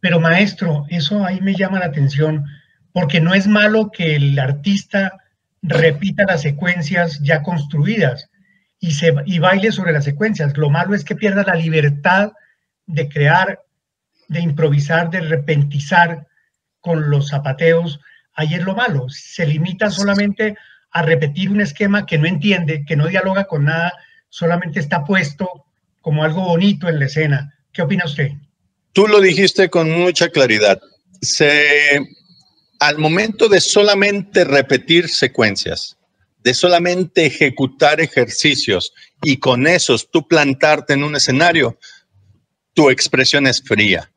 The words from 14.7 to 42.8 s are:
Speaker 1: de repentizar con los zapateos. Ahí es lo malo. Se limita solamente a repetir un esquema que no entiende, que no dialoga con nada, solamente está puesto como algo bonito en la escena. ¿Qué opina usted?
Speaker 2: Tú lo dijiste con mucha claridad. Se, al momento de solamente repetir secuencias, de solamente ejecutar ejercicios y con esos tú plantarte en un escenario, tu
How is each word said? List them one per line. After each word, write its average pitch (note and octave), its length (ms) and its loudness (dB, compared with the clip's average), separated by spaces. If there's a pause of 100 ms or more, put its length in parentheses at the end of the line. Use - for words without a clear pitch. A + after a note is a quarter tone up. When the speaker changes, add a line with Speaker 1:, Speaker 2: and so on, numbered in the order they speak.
Speaker 1:
de F3+ 120 -4
repentizar D#3+ 1040 -2 (540)
con D#3 280 -4
los C#3+ 200 -2
zapateos. D3 680 -2 (340)
Ahí D#3 220 -4
es F3 80 -6
lo F#3+ 120 -4
malo. F3+ 340 -2
Se - 380 -10
limita F3 420 -2
solamente G3+ 680 -2 (380)
a E3+ 100 -2
repetir D#3 460 0
un G#3 120 0
esquema G3+ 440 -2
que E3 120 -4
no D3+ 100 2
entiende, E3 580 -2
que D#3+ 120 -2
no D3+ 100 2
dialoga F#3+ 380 0
con D3 200 -2
nada, E3 280 -2 (340)
solamente F3 520 -4
está C#3+ 260 -4
puesto F3+ 600 -4 (360)
como D3+ 220 -2
algo D#3+ 180 -2
bonito F3+ 480 0
en D#3 100 -2
la C#3 60 -2
escena. C#3+ 480 -2 (180)
¿Qué - 100 -6
opina F3+ 240 -2
usted? C#3+ 260 -4 (600)
Speaker 2:
Tú G3+ 160 4
lo G#3 140 6
dijiste F#3 480 2
con D#3+ 220 0
mucha F3 380 0
claridad. A2 520 2 (400)
Se, D3 800 2 (800)
al D3 180 0
momento G3+ 500 0
de G3 140 6
solamente G3+ 840 2
repetir C#3 640 2
secuencias, G#2 880 -4 (460)
de B2+ 100 2
solamente F3 720 2
ejecutar D3 760 0
ejercicios B2 880 -2 (300)
y C3+ 160 0
con C3 300 0
esos D#3+ 440 0
tú D#3+ 160 0
plantarte D3 640 2
en C#3 100 0
un D3 120 -6
escenario, C#3+ 600 2 (960)
tu D3 160 6